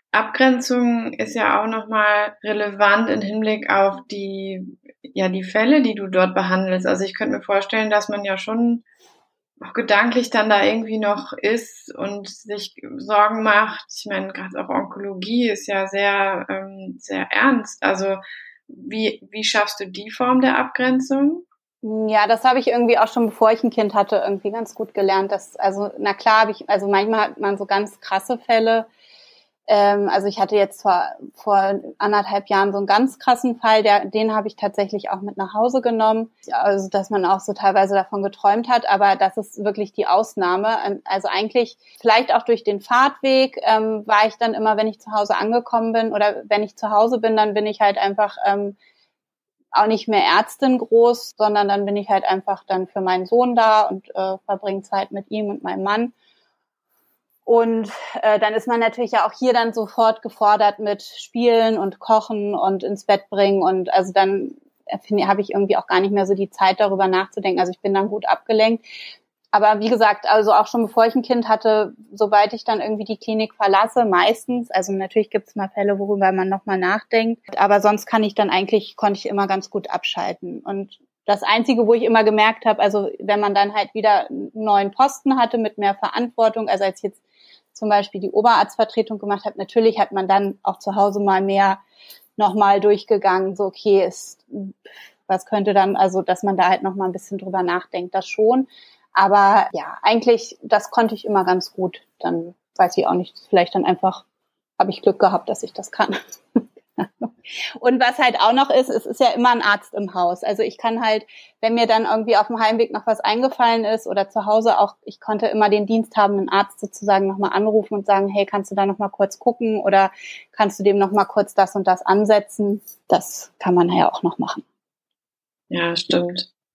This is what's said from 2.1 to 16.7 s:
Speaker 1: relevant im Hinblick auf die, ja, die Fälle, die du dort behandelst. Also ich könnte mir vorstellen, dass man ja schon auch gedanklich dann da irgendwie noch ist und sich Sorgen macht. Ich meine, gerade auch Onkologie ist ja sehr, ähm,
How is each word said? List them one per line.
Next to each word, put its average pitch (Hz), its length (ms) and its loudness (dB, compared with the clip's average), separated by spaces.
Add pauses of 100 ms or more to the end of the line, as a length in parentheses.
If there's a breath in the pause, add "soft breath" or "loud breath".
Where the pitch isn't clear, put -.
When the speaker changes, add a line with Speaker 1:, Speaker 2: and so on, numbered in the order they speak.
Speaker 1:
relevant 208 680 2
im 220 120 -2
Hinblick 214 500 -4
auf 196 300 2 (100)
die, 196 560 -10 (360)
ja, 190 260 -2
die 185 160 -4
Fälle, 247 380 4
die 220 120 0
du 202 140 -8
dort 185 260 2
behandelst. 185 520 -2
Also 190 180 0
ich 190 120 -8
könnte 208 200 -4
mir 202 60 -10
vorstellen, 214 480 -2
dass 208 180 0
man 202 160 -6
ja 190 120 -4
schon 233 460 -2 (840 soft breath)
auch - 100 -18
gedanklich 233 560 0
dann 220 200 0
da 202 140 4
irgendwie 220 340 -2
noch 208 360 -2
ist - 640 -6
und 202 320 -10
sich - 460 -14 (220)
Sorgen 214 480 2
macht. 214 400 2 (100)
Ich - 140 -16
meine, 190 240 -6
gerade 185 260 -12
auch 190 100 -8
Onkologie 196 840 -4
ist 208 180 -8
ja 196 180 -4
sehr, 196 600 -2
ähm, 190 500 -12